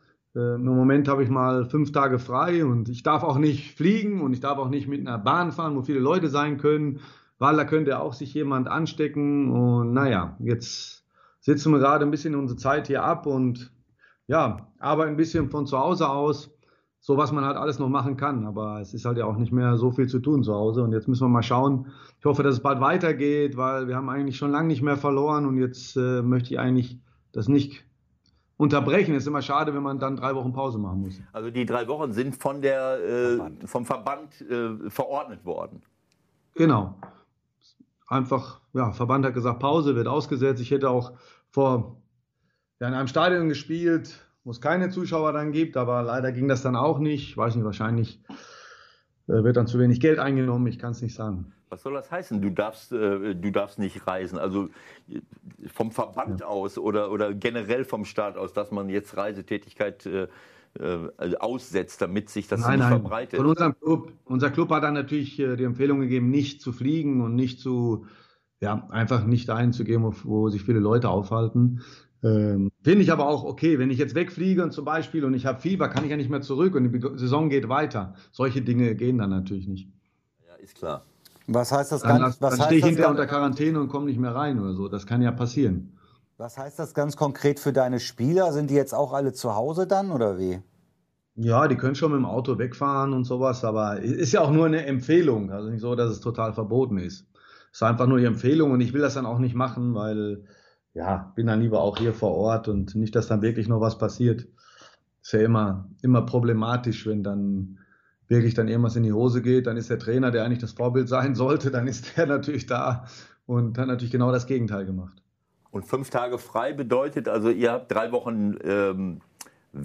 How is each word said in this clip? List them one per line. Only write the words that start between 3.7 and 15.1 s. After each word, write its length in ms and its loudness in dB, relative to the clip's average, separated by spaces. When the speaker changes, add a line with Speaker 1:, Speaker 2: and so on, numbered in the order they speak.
Speaker 1:
fliegen 440 2
und 120 0
ich 80 -4
darf 160 -2
auch 100 -2
nicht 200 -2
mit 120 -4
einer 180 -6
Bahn 360 0
fahren, 240 -4
wo 60 -2
viele 160 0
Leute 280 2
sein 300 0
können, 420 0
weil 180 4
da 80 4
könnte 380 0
auch 120 -4
sich 200 -12
jemand 340 -2
anstecken. 840 0
Und 420 2
naja, 460 2
jetzt 640 -6
sitzen 320 2
wir 80 6
gerade 240 4
ein 80 2
bisschen 240 -2
unsere 240 -4
Zeit 280 0
hier 180 0
ab 220 0
und 440 -2
ja, 400 0
arbeiten 320 0